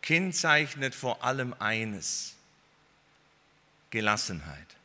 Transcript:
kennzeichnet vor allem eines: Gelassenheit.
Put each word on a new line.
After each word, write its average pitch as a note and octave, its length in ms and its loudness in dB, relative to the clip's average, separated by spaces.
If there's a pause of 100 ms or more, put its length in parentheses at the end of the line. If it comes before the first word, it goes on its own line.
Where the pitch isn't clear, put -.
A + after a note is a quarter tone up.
kennzeichnet D3+ 880 2
vor - 300 -4
allem B2+ 340 0
eines: A2 800 -4 (1500)
Gelassenheit. F2+ 760 0 (180)